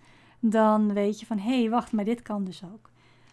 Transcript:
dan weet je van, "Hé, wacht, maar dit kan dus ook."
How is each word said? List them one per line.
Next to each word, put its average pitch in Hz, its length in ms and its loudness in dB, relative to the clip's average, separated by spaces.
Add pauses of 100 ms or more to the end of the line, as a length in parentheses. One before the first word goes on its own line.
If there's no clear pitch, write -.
(400)
dan 214 540 4
weet 208 260 0
je 220 60 -16
van, 214 140 -6
"Hé, 233 300 0
wacht, 233 220 -2
maar 208 140 0
dit 233 160 -2
kan 208 220 -6
dus 185 200 -10
ook." 196 260 -20 (440)